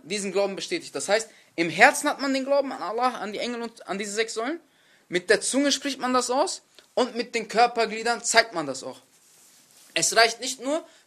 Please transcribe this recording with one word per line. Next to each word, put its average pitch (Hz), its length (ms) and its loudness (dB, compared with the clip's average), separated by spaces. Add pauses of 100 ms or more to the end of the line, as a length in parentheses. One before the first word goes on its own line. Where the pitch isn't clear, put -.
diesen 196 300 -4
Glauben 196 240 0
bestätigt. - 380 -8
Das 139 140 -6
heißt, 220 220 0 (240)
im 165 160 0
Herzen 254 380 4
hat 240 120 -2
man 277 140 0
den 269 100 -2
Glauben 277 280 0
an - 100 -10
Allah, 233 280 0 (100)
an 202 120 -8
die - 60 -8
Engel 233 240 -6
und - 240 -12
an 196 120 -4
diese 202 140 -8
sechs 226 220 -4
Säulen, 254 240 -4 (500)
mit 180 220 0
der 196 100 6
Zunge 277 300 0
spricht 269 300 -4
man 254 120 0
das 247 180 2
aus 294 320 0 (320)
und 220 200 0
mit 233 220 -6
den 220 100 -4
Körpergliedern 226 800 2
zeigt 226 300 4
man 160 120 -4
das 127 160 -6
auch. 127 180 -12 (960)
Es - 220 0
reicht 226 240 6
nicht 262 200 -6
nur, 285 240 -2 (220)